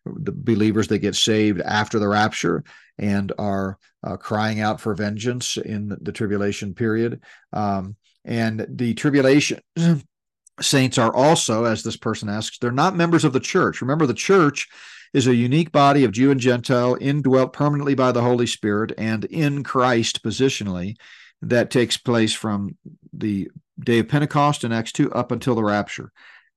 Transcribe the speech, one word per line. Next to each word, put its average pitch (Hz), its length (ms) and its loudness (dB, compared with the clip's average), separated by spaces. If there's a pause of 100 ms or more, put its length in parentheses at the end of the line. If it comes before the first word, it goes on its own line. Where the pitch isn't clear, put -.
the - 260 -8
believers 107 560 0
that 104 120 0
get 98 140 -2
saved 107 460 2
after 107 380 -2
the 101 100 0
rapture 104 560 0 (320)
and 101 420 -4
are, 98 380 -4 (260)
uh, 95 140 -8
crying 107 440 -4
out 107 200 -2
for 107 140 -4
vengeance 107 640 -4
in 104 300 -8
the, 101 120 -8
the 92 120 -8
tribulation 101 600 -4
period. 117 460 -2 (320)
Um, 98 440 -4 (280)
and 110 460 -4
the 123 240 -2
tribulation 135 640 4 (160)
<clears throat> 165 260 2 (580)
saints 131 360 2
are 113 180 2
also, 127 500 4
as 110 180 0
this 110 160 -8
person 107 320 -6
asks, 107 280 -8
they're 120 140 -2
not 170 240 0
members 170 280 2
of 135 100 2
the 131 60 4
church. 160 420 0
Remember, 147 240 0
the 120 80 0
church 165 540 2 (460)
is 131 120 4
a 127 80 6
unique 123 380 2
body 139 320 6
of 107 80 2
Jew 131 180 4
and 139 80 2
Gentile, 123 600 2
indwelt 131 540 2
permanently 147 400 0
by 127 180 2
the 120 80 2
Holy 120 260 2
Spirit 107 520 -2
and 110 260 -4
in 143 380 -2
Christ 123 600 0
positionally, 104 760 -2 (440)
that 113 300 0
takes 117 260 2
place 113 380 0
from 101 420 -6 (380)
the 101 360 -4 (280)
day 117 220 2
of 110 80 -2
Pentecost 143 560 0
in 117 80 -4
Acts 113 200 -4
two 143 200 0
up 120 200 -2
until 120 220 -2
the 110 100 0
rapture. 104 480 -2 (440)